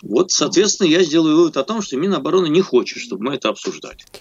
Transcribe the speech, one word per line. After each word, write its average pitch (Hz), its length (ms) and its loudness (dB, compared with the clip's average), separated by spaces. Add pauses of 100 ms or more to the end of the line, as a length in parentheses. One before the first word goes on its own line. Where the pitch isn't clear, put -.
Вот, 143 300 -2
соответственно, 190 580 0
я 170 140 4
сделаю 156 340 2
вывод 165 220 4
о 135 60 0
том, 220 180 -4
что 131 160 -6
Минобороны 165 480 0
не 160 160 4
хочет, - 400 0
чтобы 101 220 -8
мы 139 100 -4
это 110 160 -2
обсуждали. - 480 -10 (220)